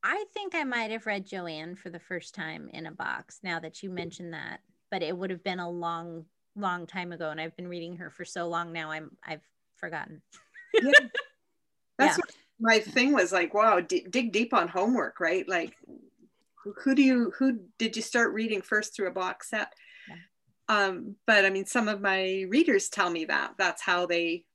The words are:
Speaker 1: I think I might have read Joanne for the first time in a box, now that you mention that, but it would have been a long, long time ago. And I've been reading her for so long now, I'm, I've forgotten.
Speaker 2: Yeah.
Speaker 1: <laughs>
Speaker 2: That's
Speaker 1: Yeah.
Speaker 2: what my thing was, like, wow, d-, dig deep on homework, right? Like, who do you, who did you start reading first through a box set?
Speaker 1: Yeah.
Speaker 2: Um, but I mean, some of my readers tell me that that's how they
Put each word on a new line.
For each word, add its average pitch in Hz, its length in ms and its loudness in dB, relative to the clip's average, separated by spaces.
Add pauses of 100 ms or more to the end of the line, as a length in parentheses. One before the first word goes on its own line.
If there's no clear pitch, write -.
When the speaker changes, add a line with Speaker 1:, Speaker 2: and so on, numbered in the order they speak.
Speaker 1:
I 359 300 -2
think 403 200 -8
I 320 120 -2
might 233 260 -4
have 220 160 -6
read 202 180 -4
Joanne 170 520 -8
for - 120 -16
the 170 100 -14
first - 360 -10
time 160 380 -10
in 165 120 -12
a 160 60 -10
box, - 500 -8
now 175 200 -4
that 165 200 -14
you 196 80 -10
mention 170 420 -10
that, - 280 -12 (320)
but 190 100 -4
it 170 160 -4
would 185 140 -4
have 175 120 -8
been 185 160 -4
a 175 120 -6
long, 170 540 -6 (300)
long 180 300 -4
time 175 280 -8
ago. 160 180 -6
And 156 100 -8
I've 160 140 -8
been 180 140 -12
reading 175 260 -10
her 170 160 -12
for 175 140 -14
so 175 220 -6
long 170 260 -4
now, 160 180 -6
I'm, 156 340 -12
I've 156 160 -10 (360)
forgotten. 160 440 -10 (520)
Speaker 2:
Yeah. 285 180 4
Speaker 1:
<laughs> - 1040 2
Speaker 2:
That's 170 200 6
Speaker 1:
Yeah. - 80 0
Speaker 2:
what - 60 -18 (280)
my 226 200 6
thing 247 340 2
was, 180 180 4
like, 175 220 2
wow, 208 260 6
d-, 180 300 -2
dig 233 240 0
deep 233 200 2
on 180 140 4
homework, 196 540 0
right? 170 260 0
Like, 175 300 -4 (1040)
who 269 100 4
do 269 80 6
you, 247 360 6
who 262 220 2 (180)
did 220 180 -2
you 226 60 -4
start 233 320 0
reading 220 280 -2
first 214 320 -2
through 190 140 -2
a 180 40 -4
box 185 400 -6
set? 214 220 -4 (360)
Speaker 1:
Yeah. 170 60 -16 (520)
Speaker 2:
Um, 196 480 0 (100)
but 208 200 8
I 196 40 6
mean, 190 160 -2
some 233 220 0
of 208 140 -2
my 190 480 0
readers 269 400 4
tell 185 200 0
me 160 160 -4
that 143 320 -2
that's 180 260 0
how 180 220 2
they 170 380 0 (120)